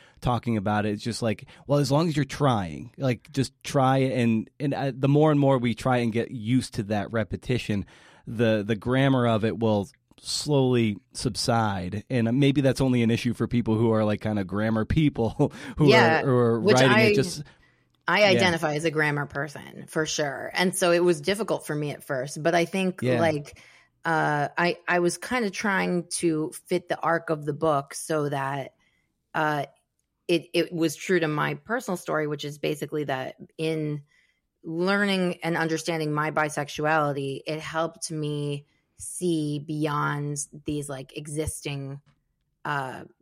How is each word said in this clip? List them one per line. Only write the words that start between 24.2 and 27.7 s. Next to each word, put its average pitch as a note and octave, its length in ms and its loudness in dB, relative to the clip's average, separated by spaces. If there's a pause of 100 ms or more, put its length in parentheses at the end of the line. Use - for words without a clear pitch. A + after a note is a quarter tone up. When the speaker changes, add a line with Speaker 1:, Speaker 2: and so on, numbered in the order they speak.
Speaker 2:
I, F3 200 2 (100)
I F3 120 2
was F3 180 0
kind B3 260 -4
of G3 80 -2
trying F3+ 560 -2 (120)
to D#3 340 -2 (140)
fit F3+ 200 -2
the - 100 -2
arc E3 320 -2
of D3+ 140 -2
the D3 100 -4
book C#3+ 400 -2